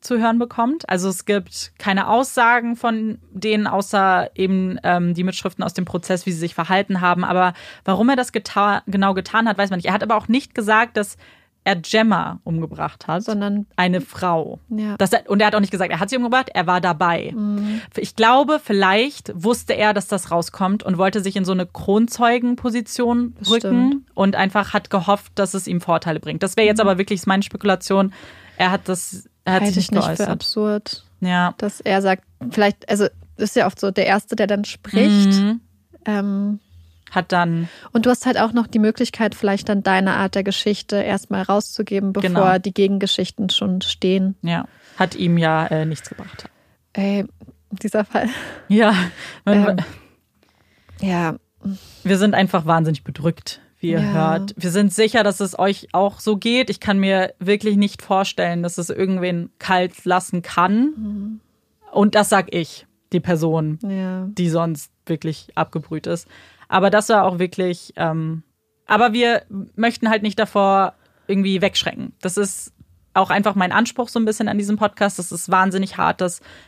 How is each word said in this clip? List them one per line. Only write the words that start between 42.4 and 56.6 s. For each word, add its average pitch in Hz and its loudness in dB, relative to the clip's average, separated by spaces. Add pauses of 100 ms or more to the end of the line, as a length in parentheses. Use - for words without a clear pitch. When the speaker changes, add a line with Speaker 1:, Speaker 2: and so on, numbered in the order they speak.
Speaker 2:
die 185 -6
Gegengeschichten 196 0
schon 185 -2
stehen. 190 0
Speaker 1:
Ja, 170 -2 (320)
hat 185 0
ihm 170 2
ja, 160 2
äh, 156 -2
nichts 156 -8
gebracht. - -18 (420)
Speaker 2:
Ey, 202 -2 (460)
dieser 208 -2
Fall. - -2 (400)
Speaker 1:
Ja, 214 6 (540)
man 202 6 (120)
Speaker 2:
Ähm, 185 2 (1200)
ja. 175 -2 (680)
Speaker 1:
wir 185 4
sind 202 4
einfach 190 2
wahnsinnig 160 2
bedrückt, - -6 (200)
wie 175 -2
ihr 202 0
Speaker 2:
Ja. 208 0
Speaker 1:
hört. 165 0
Wir 180 -4
sind 202 2
sicher, 220 2
dass 202 0
es 190 -4
euch 196 0
auch 196 0
so 214 0
geht. 240 0